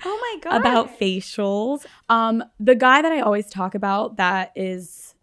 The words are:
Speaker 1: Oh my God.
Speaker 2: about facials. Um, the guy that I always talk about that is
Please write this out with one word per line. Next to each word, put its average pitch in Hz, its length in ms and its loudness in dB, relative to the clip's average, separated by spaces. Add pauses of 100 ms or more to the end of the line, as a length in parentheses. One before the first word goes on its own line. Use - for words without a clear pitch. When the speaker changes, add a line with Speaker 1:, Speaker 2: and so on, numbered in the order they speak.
Speaker 1:
Oh 415 160 -6
my 453 180 -8 (120)
God. - 100 2
Speaker 2:
about - 380 0
facials. 202 880 -4 (220)
Um, 226 360 2 (160)
the 226 160 6
guy 262 260 6
that 320 100 2
I 302 100 0
always 208 280 0
talk 190 240 -6
about 202 440 -2
that 185 380 0
is 185 680 -10